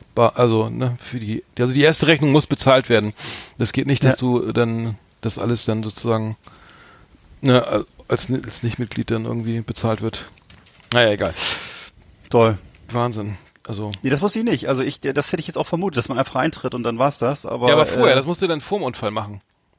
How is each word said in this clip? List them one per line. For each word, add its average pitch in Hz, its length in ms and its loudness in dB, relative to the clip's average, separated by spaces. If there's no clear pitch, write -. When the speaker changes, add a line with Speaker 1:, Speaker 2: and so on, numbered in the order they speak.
Speaker 1:
Ba-, 117 220 4
also, 113 340 2
ne, 120 300 -4
für 123 220 -10
die, 107 240 -6
also 123 160 0
die 143 100 4
erste 151 240 4
Rechnung 147 260 4
muss 151 140 4
bezahlt 135 420 4
werden. 107 240 4
Das 113 140 0
geht 131 160 -2
nicht, 139 160 2
dass 131 160 4
Speaker 2:
Ja. 123 80 -2
Speaker 1:
du 120 240 0
dann, 113 460 -2
das - 180 -4
alles 113 240 -2
dann 110 200 -2
sozusagen, 110 520 -4
ne, 123 260 4
als, 127 200 -2
als 120 320 -6
Nichtmitglied 117 480 -6
dann 110 140 -2
irgendwie 117 380 -4
bezahlt 110 400 -2
wird. 113 240 -6
Naja, 120 200 6
egal. 98 220 0
Speaker 2:
Toll. 113 280 4
Speaker 1:
Wahnsinn. 110 460 -2
Also 104 360 -8
Speaker 2:
Nee, 135 80 -2
das 143 120 0
wusste 208 180 -2
ich 226 60 -2
nicht. 185 220 0
Also 135 140 0
ich, 139 180 -4
das 139 320 -2
hätte - 80 -4
ich - 80 -10
jetzt - 80 -12
auch - 120 -4
vermutet, 175 300 -2
dass 120 120 -4
man 123 80 -4
einfach - 180 -2
eintritt 131 400 -2
und 120 80 -6
dann 117 160 -2
war's 143 200 2
das, 131 260 -2
aber, 123 220 0
Speaker 1:
Ja, 143 80 8
aber 151 100 6
vorher, 131 280 4
Speaker 2:
äh, 127 40 6
Speaker 1:
das 135 80 0
musst 170 160 -4
du 190 60 0
dann 160 120 0
vorm 202 240 -6
Unfall 120 280 -4
machen. 104 280 -8